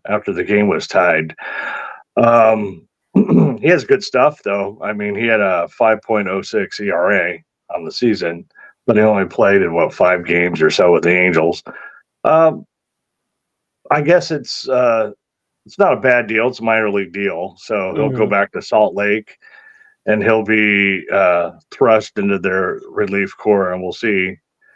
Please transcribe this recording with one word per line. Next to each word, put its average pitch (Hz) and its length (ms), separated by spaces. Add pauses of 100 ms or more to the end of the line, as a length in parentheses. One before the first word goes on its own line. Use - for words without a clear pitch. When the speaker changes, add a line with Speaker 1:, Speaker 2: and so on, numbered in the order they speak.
Speaker 1:
after 101 260
the 87 100
game 104 240
was 78 200
tied. 82 480 (800)
Um, 110 720 (260)
<clears throat> 170 480
he 135 60
has 165 160
good 127 200
stuff, 139 380
though. 196 400
I 107 120
mean, 104 200
he 113 140
had 110 140
a 92 260
five 110 340
point 104 260
oh 95 140
six 98 380
E 101 100
R 90 240
A 87 300 (320)
on 85 100
the 80 60
season, 87 580 (380)
but 104 80
he 107 80
only 104 220
played 98 360
in, 85 140
what, 82 180
five 90 320
games 85 380
or 78 80
so 87 220
with 80 100
the 87 120
Angels. 87 460 (640)
Um, 160 420 (1300)
I 147 100
guess 165 300
it's, 131 380
uh, 117 420 (540)
it's - 140
not 185 140
a 113 80
bad 120 260
deal. 110 200
It's 127 120
a 113 40
minor 110 280
league 98 220
deal, 95 460
so 95 360
he'll 120 140
go 123 140
Speaker 2:
Mm-hmm. 98 80
Speaker 1:
back 101 220
to 95 80
Salt 107 340
Lake, 104 420 (680)
and 107 180
he'll 110 200
be, 101 680
uh, 87 400 (200)
thrust 110 480
into 101 200
their 92 400 (100)
relief 98 480
corps, 98 360
and 92 80
we'll 90 100
see 95 440 (400)